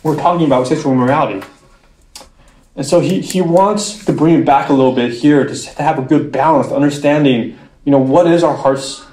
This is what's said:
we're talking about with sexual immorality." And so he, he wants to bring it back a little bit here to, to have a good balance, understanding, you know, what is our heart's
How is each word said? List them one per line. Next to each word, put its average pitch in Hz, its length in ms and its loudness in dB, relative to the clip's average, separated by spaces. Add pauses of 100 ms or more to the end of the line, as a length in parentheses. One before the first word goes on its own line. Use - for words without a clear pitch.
we're 156 160 -2
talking 170 300 0
about 131 140 2
with 127 80 -4
sexual 151 240 -2
immorality." 123 520 0 (1300)
And - 80 -8
so 175 160 2
he, 185 220 0
he 185 200 -4
wants 190 640 -2
to - 80 -2
bring 151 260 2
it 123 40 0
back 139 260 2
a 151 40 2
little 131 220 2
bit 120 180 -2
here 147 320 2
to, - 80 -10
to - 300 -10
have 151 160 0
a - 20 -6
good 139 300 -2
balance, 139 400 0
understanding, 143 880 0 (260)
you 143 60 0
know, 139 80 4
what 139 260 2
is 170 180 2
our 147 120 0
heart's - 580 -4